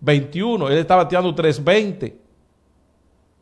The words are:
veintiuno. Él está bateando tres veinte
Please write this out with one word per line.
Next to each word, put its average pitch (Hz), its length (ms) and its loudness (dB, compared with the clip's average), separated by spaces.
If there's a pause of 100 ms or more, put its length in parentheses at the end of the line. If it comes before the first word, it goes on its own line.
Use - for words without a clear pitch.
veintiuno. 151 680 -2
Él 143 100 2
está 165 180 2
bateando 180 380 0
tres 156 280 -2
veinte 190 560 -2 (1200)